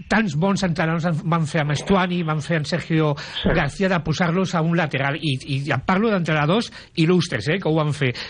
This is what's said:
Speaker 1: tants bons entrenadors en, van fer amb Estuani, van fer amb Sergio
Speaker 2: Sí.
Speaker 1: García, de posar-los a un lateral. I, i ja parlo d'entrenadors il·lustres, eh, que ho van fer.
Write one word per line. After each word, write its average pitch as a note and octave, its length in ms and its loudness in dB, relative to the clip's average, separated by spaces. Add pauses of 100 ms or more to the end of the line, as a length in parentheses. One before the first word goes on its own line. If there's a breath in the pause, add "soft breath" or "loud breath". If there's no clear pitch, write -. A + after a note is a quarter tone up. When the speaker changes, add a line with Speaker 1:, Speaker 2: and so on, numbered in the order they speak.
Speaker 1:
tants G3+ 280 2
bons G3 280 0
entrenadors E3 420 0
en, D#3+ 240 -2
van E3 180 2
fer D#3 140 -2
amb D3 100 0
Estuani, F3+ 520 0
van D#3 180 -2
fer E3+ 160 -2
amb D3+ 80 -2
Sergio D#3 500 0 (280 loud breath)
Speaker 2:
Sí. G3 100 2
Speaker 1:
García, E3+ 360 0
de F3+ 100 2
posar-los F3 560 0
a D#3+ 60 2
un E3+ 160 2
lateral. C#3 440 0
I, C#3 160 -2 (100)
i C#3 180 -2
ja D3+ 200 0
parlo G3+ 240 2
d'entrenadors E3 600 2 (240 loud breath)
il·lustres, D#3+ 540 2
eh, F#3+ 100 0
que E3 100 -4
ho D#3 60 2
van D3+ 180 2
fer. C3 200 0 (160 loud breath)